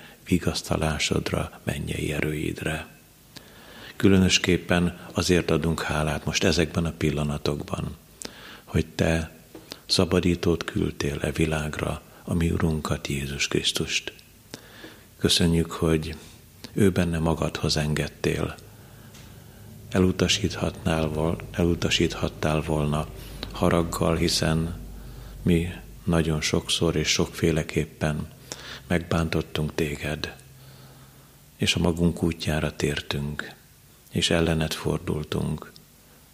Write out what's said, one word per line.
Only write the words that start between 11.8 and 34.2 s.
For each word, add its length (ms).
a 100
mi 180
Urunkat, 560
Jézus 400
Krisztust. 640
Köszönjük, 540
hogy 440
ő 160
benne 300
magadhoz 580
engedtél. 760
Elutasíthatnál 1200
vol-, 300
elutasíthattál 1080
volna 460
haraggal, 640
hiszen 680
mi 280
nagyon 380
sokszor 540
és 120
sokféleképpen 1200
megbántottunk 880
téged, 600
és 180
a 40
magunk 440
útjára 520
tértünk, 800
és 180